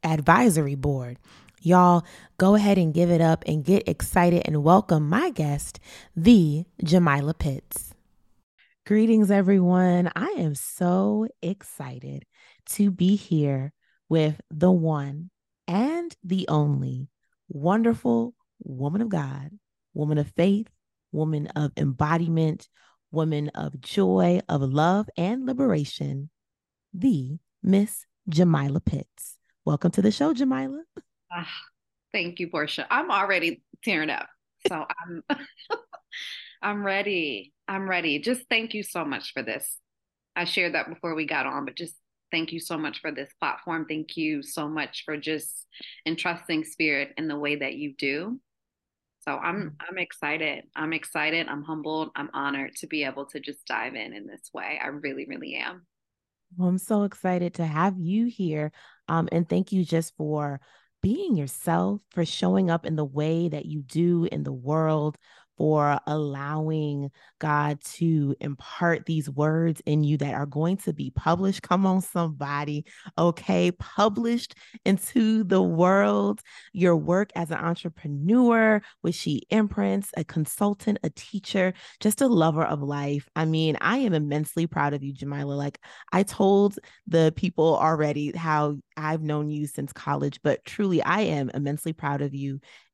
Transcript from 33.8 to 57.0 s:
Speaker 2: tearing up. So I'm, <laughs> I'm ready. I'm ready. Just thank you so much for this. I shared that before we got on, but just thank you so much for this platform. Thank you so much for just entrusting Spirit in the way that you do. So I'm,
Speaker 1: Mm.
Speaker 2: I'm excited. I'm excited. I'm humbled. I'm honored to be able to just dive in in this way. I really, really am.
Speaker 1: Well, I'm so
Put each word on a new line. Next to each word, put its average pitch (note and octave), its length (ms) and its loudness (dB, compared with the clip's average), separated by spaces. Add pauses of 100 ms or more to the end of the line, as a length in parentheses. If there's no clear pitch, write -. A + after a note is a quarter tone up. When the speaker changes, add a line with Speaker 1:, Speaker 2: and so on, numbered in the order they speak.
Speaker 2:
tearing D#3 280 -2
up. - 180 -6 (400)
So D#3+ 160 -6
I'm, F3 440 -12
<laughs> F#3+ 100 -2 (1200)
I'm G#3 220 -4
ready. F#3 680 -2 (140)
I'm F#3+ 220 -6
ready. E3 320 0
Just B3 280 -2
thank A3+ 260 -2
you G#3 80 -6
so E3+ 220 -8
much C#3 280 -8
for C3 100 -6
this. - 360 -8 (580)
I F3 80 -2
shared F3 300 -2
that D#3 140 -2
before E3 260 -8
we D#3 120 -4
got C#3+ 200 -2
on, C#3 180 -6
but - 120 -12
just E3+ 180 -14 (360)
thank D#3+ 220 -4
you E3 80 -8
so E3 180 -8
much D3+ 220 -8
for D#3+ 100 -8
this C#3 200 -12 (100)
platform. D#3+ 480 -6
Thank D#3 280 -10
you D#3 260 -4
so D3 260 -8
much D#3 360 -8
for D#3 120 -8
just D3+ 500 -10 (400)
entrusting E3 580 -4
Spirit C#3+ 520 -4
in D#3+ 120 -6
the D3 100 -6
way D3 180 -4
that C#3 180 -8
you C#3+ 220 -10
do. E3 440 -6 (800)
So D3 140 -8
I'm, F3 260 -6
Speaker 1:
Mm. D3+ 120 -10 (140)
Speaker 2:
I'm F#3+ 100 -10
excited. D3+ 680 -6 (100)
I'm D#3 180 -6
excited. D#3 560 -4
I'm C#3+ 140 -8
humbled. D#3 540 -6
I'm C#3+ 160 -10
honored C#3 440 -6
to E3+ 100 -14
be D3+ 180 -6
able C3+ 220 -8
to - 140 -14
just - 260 -16
dive B2 280 -6
in A2 200 -12
in G2+ 120 -16
this - 280 -20
way. - 280 -10
I - 60 -8
really, C#3 400 -10
really E3 280 -12
am. F3+ 300 -10 (680)
Speaker 1:
Well, F3+ 120 0
I'm F3+ 100 0
so G#3 240 -2